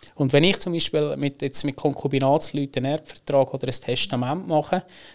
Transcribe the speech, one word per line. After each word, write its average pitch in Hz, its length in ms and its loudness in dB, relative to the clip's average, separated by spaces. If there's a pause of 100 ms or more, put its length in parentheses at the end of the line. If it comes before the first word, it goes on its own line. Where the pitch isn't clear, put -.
(160)
Und 131 180 2
wenn 143 100 6
ich 190 160 4
zum 175 140 -4
Beispiel 151 440 0
mit, 139 240 -4
jetzt 139 220 -2
mit 143 120 -2
Konkubinatsleuten 139 1080 0
einen 147 120 0
Erbvertrag 139 560 0
oder 131 140 -6
ein 123 60 -2
Testament 127 720 -2
mache, 165 360 0 (320)